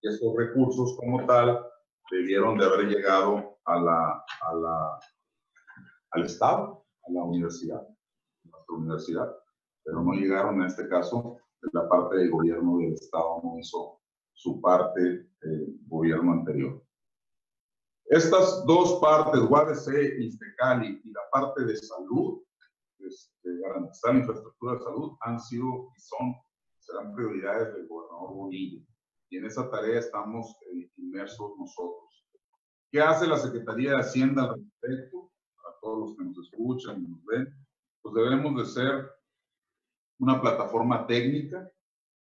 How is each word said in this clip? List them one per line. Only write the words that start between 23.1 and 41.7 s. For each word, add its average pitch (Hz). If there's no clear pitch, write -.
garantizar -
la 131
infraestructura -
de -
salud, 151
han 117
sido 127
y -
son, 123
serán 101
prioridades 104
del 87
gobernador 87
Bonilla. 95
Y 92
en 104
esa 123
tarea 110
estamos, 110
eh, 87
inmersos 95
nosotros. -
¿Qué 147
hace 160
la 156
Secretaría 123
de 131
Hacienda 131
al 104
respecto? -
A -
todos -
los -
que 92
nos 90
escuchan 113
y 82
nos 82
ven, 123
pues -
debemos 131
de 117
ser 135
una 131
plataforma 113
técnica, 131